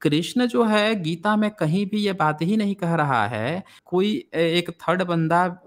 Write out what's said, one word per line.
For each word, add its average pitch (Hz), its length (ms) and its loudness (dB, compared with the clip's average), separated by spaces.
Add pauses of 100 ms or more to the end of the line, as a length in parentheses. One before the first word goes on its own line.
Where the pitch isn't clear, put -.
कृष्ण 165 460 0
जो 240 180 2
है, 214 320 2
गीता 175 380 -2
में 214 160 2
कहीं 190 360 0
भी 208 120 -4
ये 202 160 0
बात 151 260 0
ही 196 160 0
नहीं 202 180 -2
कह 170 200 -2
रहा 135 320 2
है, 120 360 -4 (240)
कोई 190 220 0 (240)
ए-, 165 180 2
एक 175 180 -2 (120)
थर्ड 180 240 0
बंदा 170 420 2 (200)